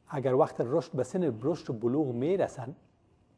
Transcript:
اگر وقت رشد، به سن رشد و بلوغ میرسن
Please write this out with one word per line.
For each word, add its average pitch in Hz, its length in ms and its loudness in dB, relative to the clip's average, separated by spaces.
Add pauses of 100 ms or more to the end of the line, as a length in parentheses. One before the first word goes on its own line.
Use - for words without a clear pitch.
(140)
اگر 131 200 2
وقت 151 260 4
رشد، 139 320 0
به 127 100 -2
سن 147 400 0
رشد 147 280 -2
و - 20 -2
بلوغ 120 340 0
میرسن 131 680 -2 (640)